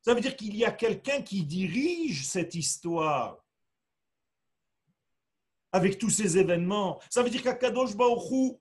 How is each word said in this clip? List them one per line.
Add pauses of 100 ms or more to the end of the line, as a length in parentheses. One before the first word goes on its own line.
Ça
veut
dire
qu'il
y
a
quelqu'un
qui
dirige
cette
histoire (2250)
avec
tous
ces
événements.
Ça
veut
dire
qu'Akadosh
Baruch
Hu